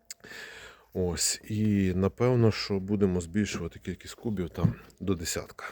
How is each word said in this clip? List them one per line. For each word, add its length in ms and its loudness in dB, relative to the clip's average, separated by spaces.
Ось. 520 -2
І 500 2
напевно, 580 4
що 280 -4
будемо 400 2
збільшувати 580 -2
кількість 360 -10
кубів 360 -4
там 240 2
до 140 0
десятка. 580 -8